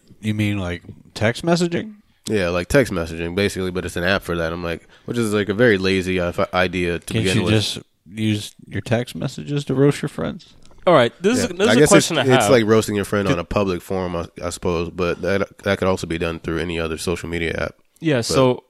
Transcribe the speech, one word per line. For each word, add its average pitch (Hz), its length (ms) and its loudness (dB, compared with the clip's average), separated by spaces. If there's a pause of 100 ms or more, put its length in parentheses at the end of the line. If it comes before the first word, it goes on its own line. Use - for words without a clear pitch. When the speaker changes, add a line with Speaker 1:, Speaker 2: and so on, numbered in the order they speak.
(200)
Speaker 1:
you 107 140 -4
mean, 104 240 -2
like, 87 240 -6 (320)
text - 300 -2
messaging? 170 520 0 (300)
Speaker 2:
Yeah, 101 240 0
like 90 180 -2
text 135 240 4
messaging, 85 420 -4
basically, 92 360 -2
but 90 140 -4
it's 90 120 -8
an 87 80 -4
app 95 180 2
for 85 140 -4
that. 82 160 -2
I'm 87 100 -8
like, 85 240 -6 (200)
which 120 120 -6
is, 110 160 0
like, 101 160 0
a 98 40 0
very 110 220 6
lazy 92 440 0
i-, 87 120 -2 (220)
idea 90 440 0
to - 140 -16
Speaker 1:
Can't 110 120 0
Speaker 2:
begin 95 140 2
Speaker 1:
you 98 60 0
Speaker 2:
with. 104 100 2
Speaker 1:
just 107 240 0 (300)
use 107 460 -4 (120)
your 101 140 -10
text 120 340 -4
messages 143 520 -6
to 139 80 -2
roast 139 260 4
your 151 80 -6
friends? - 460 -10 (320)
Speaker 3:
All 180 80 6
right, 120 260 6
this 220 180 2
Speaker 2:
Yeah. - 60 2
Speaker 3:
is, 240 60 -2
this 185 180 0
Speaker 2:
I - 40 4
Speaker 3:
is - 40 4
a - 40 6
Speaker 2:
guess 151 100 6
Speaker 3:
question 180 260 4
Speaker 2:
it's, 135 120 2
Speaker 3:
I 127 40 6
have. 127 100 6
Speaker 2:
it's 104 80 4
like 120 140 6
roasting 107 320 2
your 101 80 0
friend 101 240 0
Speaker 3:
Could 92 60 2
Speaker 2:
on 85 40 -4
a 85 60 -4
public 95 380 -2
forum, 90 340 -4
I, 85 120 -6 (140)
I 87 60 -4
suppose, 87 400 -2
but 85 320 -2
that, 98 380 -2
that 98 200 -2
could 95 100 0
also 95 180 -2
be 85 100 -4
done 82 240 -4
through 82 180 -4
any 82 220 -4
other 80 160 -4
social 85 320 -4
media 82 300 -4
app. - 160 -6 (260)
Speaker 3:
Yeah, 156 180 0
Speaker 2:
But 113 80 -2
Speaker 3:
so 127 440 2